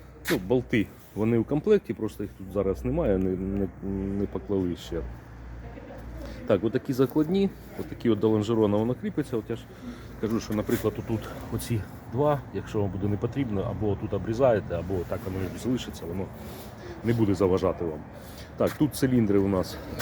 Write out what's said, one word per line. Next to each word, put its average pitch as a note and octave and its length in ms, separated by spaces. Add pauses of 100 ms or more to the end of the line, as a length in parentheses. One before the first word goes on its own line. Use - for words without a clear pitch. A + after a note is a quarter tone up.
(320)
ну, D#3+ 60
болти, A#2 500 (280)
вони A2 220
у A2+ 60
комплекті, D3+ 500
просто G#2 300
їх G2 140
тут F#2+ 160
зараз F#2+ 320
немає, B2+ 320
не, F#2 120
не, F#2+ 380 (520)
не G2+ 60
поклали F#2+ 500
ще. E2 260 (1500)
Так, G2+ 160
отакі B2 300
закладні, D#3 560 (300)
отакі - 300
от G#2 100
до G#2+ 100
лонжерона G#2+ 480
воно A#2 180
кріпиться. D#3+ 420
От G#2 120
я A2+ 60
ж - 80 (580)
кажу, A2+ 180
що, A2 140
наприклад, G#2+ 440
отут A2 220 (340)
оці A#2 280 (300)
два, C#3+ 300 (120)
якщо G2 280
вам G2+ 80
буде G2 180
не G2+ 100
потрібно, A#2+ 440
або G2 340
тут - 180
обрізаєте, G#2+ 640
або E2+ 180 (160)
так F#2 160
воно F#2+ 120 (180)
і - 40
залишиться, A#2 460
воно F2+ 200 (800)
не A2+ 100
буде A2 200
заважати F2+ 520
вам. D#2 140 (580)
Так, G2 140
тут D3 240
циліндри A2+ 440
у G2 80
нас, F#2 300 (240)